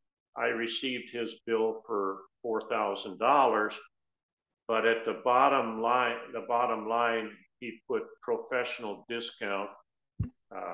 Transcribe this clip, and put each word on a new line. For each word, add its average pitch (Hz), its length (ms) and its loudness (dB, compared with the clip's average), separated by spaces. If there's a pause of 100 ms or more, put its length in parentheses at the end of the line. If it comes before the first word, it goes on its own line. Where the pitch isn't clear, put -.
(360)
I 120 100 0
received 117 640 -4
his 113 220 -6 (120)
bill 110 400 2
for 98 340 -2 (200)
four 110 300 -2
thousand 104 480 -2
dollars. 117 560 4 (920)
But 113 200 2
at 113 180 4
the 110 180 -2
bottom 123 600 4
line, 120 340 2 (160)
the 113 160 -8
bottom 117 400 0
line, 113 420 0 (300)
he 117 280 -10
put 113 160 -2 (180)
professional 117 840 -4
discount, 104 600 -6 (540)
uh, 92 500 -10